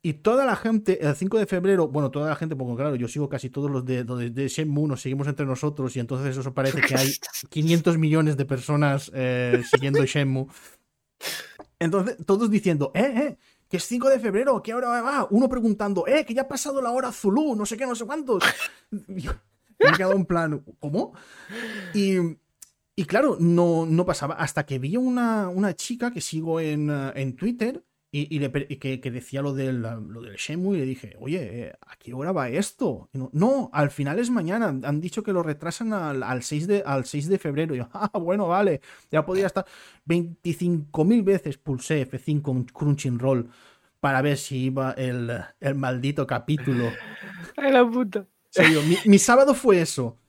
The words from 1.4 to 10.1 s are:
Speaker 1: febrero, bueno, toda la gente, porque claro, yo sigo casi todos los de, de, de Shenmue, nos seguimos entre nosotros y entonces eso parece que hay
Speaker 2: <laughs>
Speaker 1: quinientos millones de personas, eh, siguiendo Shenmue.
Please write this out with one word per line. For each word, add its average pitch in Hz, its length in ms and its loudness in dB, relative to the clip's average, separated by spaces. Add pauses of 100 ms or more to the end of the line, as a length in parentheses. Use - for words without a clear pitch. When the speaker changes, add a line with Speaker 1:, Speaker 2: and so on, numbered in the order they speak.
Speaker 1:
febrero, 180 420 2
bueno, 139 240 0
toda 147 160 -2
la 147 80 -2
gente, 160 180 -4
porque 123 220 -4
claro, 143 180 -2
yo 120 140 -4
sigo 147 200 -4
casi 135 220 -6
todos 143 180 -4
los 131 160 -2
de, 127 200 -2
de, 120 260 -6
de 131 180 -2
Shenmue, 151 380 0
nos 135 140 -2
seguimos 139 260 -4
entre 147 180 -4
nosotros 131 520 -4
y - 20 -2
entonces 131 380 -4
eso 131 180 -6
parece 135 260 0
que 131 140 2
hay 135 160 4
Speaker 2:
<laughs> - 400 -10
Speaker 1:
quinientos 165 480 4
millones 151 380 4
de 139 80 -2
personas, 139 680 0
eh, 123 540 0
siguiendo 139 360 2
Shenmue. 135 420 -2 (1300)